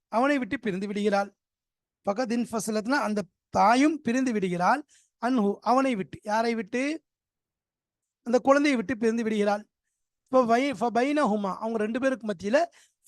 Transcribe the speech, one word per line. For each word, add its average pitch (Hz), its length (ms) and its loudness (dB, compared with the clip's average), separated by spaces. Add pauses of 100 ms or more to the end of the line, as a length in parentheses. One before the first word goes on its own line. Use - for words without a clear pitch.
அவனை 269 300 0
விட்டு 247 220 -6
பிரிந்து 190 260 -4
விடுகிறாள். 202 440 -2 (760)
ஃபகத் 208 260 -2
இன்ஃபஸலத்னா 226 760 -2
அந்த 208 160 -2 (260)
தாயும் 262 520 4
பிரிந்து 254 320 -2
விடுகிறாள், 190 500 0 (400)
அன்ஹு, 226 380 0
அவனை 262 340 0
விட்டு. 185 280 -8
யாரை 226 320 -2
விட்டு? 226 280 -4 (1400)
அந்த 240 120 2
குழந்தையை 277 380 4
விட்டு 226 200 -4
பிரிந்து 226 260 0
விடுகிறாள். 208 420 -2 (680)
ஃபபை-, 254 480 4
ஃபபைனஹுமா, 233 760 0
அவங்க 226 220 -4
ரெண்டு 226 220 -4
பேருக்கு 262 260 -2
மத்தியில 202 320 0 (500)